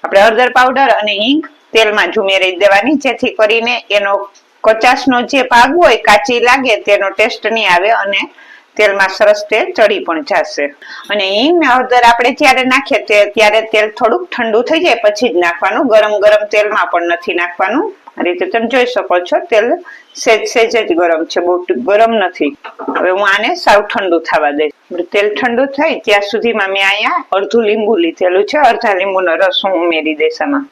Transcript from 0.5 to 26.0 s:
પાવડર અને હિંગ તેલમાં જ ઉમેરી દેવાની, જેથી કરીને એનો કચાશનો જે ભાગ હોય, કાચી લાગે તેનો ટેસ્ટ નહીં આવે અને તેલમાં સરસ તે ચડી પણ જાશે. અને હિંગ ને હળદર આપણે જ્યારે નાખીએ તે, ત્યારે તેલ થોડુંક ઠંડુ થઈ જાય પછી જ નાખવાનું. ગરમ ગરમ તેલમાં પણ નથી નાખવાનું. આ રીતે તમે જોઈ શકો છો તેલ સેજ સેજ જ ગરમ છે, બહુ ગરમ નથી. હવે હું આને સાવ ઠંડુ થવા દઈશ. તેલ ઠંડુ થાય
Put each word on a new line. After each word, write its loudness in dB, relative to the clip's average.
પાવડર 2
અને -4
હિંગ 0
તેલમાં 2
જ -4
ઉમેરી 0
દેવાની, 2
જેથી -2
કરીને 0
એનો -2
કચાશનો 2
જે 0
ભાગ 6
હોય, 4
કાચી 4
લાગે 2
તેનો 2
ટેસ્ટ -2
નહીં -2
આવે 2
અને -4
તેલમાં 2
સરસ 2
તે 0
ચડી 2
પણ -4
જાશે. -2
અને -2
હિંગ 2
ને 0
હળદર 2
આપણે 4
જ્યારે 2
નાખીએ 0
તે, 2
ત્યારે 2
તેલ 0
થોડુંક 0
ઠંડુ -2
થઈ 0
જાય 0
પછી 0
જ 2
નાખવાનું. -2
ગરમ 2
ગરમ 4
તેલમાં 0
પણ -2
નથી -6
નાખવાનું. -2
આ -10
રીતે -2
તમે -2
જોઈ 2
શકો -2
છો 0
તેલ 2
સેજ 2
સેજ 2
જ -2
ગરમ 0
છે, -2
બહુ 0
ગરમ 4
નથી. -4
હવે 0
હું 0
આને -2
સાવ 4
ઠંડુ -2
થવા 0
દઈશ. -2
તેલ 2
ઠંડુ 0
થાય -2